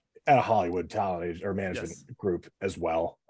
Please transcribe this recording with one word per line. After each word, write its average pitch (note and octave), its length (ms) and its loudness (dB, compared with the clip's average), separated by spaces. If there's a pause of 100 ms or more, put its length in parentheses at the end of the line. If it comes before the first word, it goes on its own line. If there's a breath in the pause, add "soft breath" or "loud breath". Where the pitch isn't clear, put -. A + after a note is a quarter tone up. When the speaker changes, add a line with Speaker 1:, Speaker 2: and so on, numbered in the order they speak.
(280)
Speaker 1:
at C#3+ 100 8
a A#2 40 6
Hollywood F2+ 480 2
talent F#2 340 -2 (140)
ag-, - 80 -10
or G2+ 80 -2
management F#2 360 -4
Speaker 2:
Yes. - 140 -14 (140)
Speaker 1:
group F2+ 340 -2 (100)
as F#2+ 160 -4
well. E2 420 -2 (100)